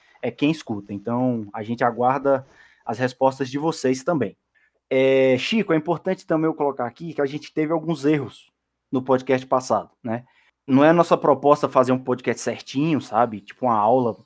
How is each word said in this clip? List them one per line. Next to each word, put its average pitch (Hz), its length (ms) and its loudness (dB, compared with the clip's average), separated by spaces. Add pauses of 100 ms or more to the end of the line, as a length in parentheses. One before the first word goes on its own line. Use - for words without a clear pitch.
(220)
é 123 80 -4
quem 147 220 0
escuta. 104 420 -8
Então, 117 580 -4
a 110 120 -10
gente 117 180 -4
aguarda 131 640 0 (400)
as 117 140 -6
respostas 131 500 -2
de 143 80 -6
vocês 143 460 -2
também. 127 320 -2 (560)
É, 131 460 4
Chico, 214 340 -2
é 165 40 2
importante 170 500 -4
também 160 200 0
eu 160 80 -2
colocar 139 300 -4
aqui 151 300 -10
que 147 80 -2
a 143 40 0
gente 147 280 -10
teve 156 180 -2
alguns 160 320 -4
erros 143 460 -2 (400)
no 131 100 -2
podcast 131 460 0
passado, 127 420 -2 (140)
né? 120 220 -6 (420)
Não 139 180 4
é 160 80 6
nossa 170 240 4
proposta 143 520 4
fazer 127 240 4
um 127 100 -2
podcast 123 400 -4
certinho, 131 580 -2
sabe? 107 400 0
Tipo - 260 -8
uma 117 100 2
aula 113 500 2